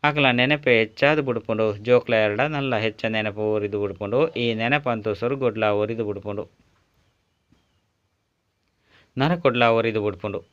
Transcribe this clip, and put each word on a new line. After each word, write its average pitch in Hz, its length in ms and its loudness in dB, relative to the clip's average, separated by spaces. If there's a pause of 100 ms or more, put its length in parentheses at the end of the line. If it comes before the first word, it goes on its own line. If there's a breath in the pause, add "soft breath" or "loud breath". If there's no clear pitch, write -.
ಅಕಲ 147 260 2
ನೆನಪೆ 127 480 2
ಹೆಚ್ಚಾದು 143 440 2
ಬುಡ್ಪುಂಡು. 110 540 -2
ಜೋಕ್ಲ 117 380 2
ಎರಡ 107 260 2
ನಲ್ಲ 139 360 -2
ಹೆಚ್ಚ 110 280 -4
ನೆನಪು 107 360 -4 (120)
ಒರಿದು 104 260 -2
ಬುಡ್ಪುಂಡು. 104 500 -2
ಈ 117 260 -2
ನೆನಪಂತೂ 113 600 -2
ಸ್ವರ್ಗೊಡ್ಲ 117 500 -2
ಒರಿದು 107 400 0
ಬುಡ್ಪುಂಡು, 101 400 -8 (2750 soft breath)
ನರಕೊಡ್ಲ 135 480 2
ಒರಿದು 113 360 2
ಬುಡ್ಪುಂಡು. 101 400 -4 (120)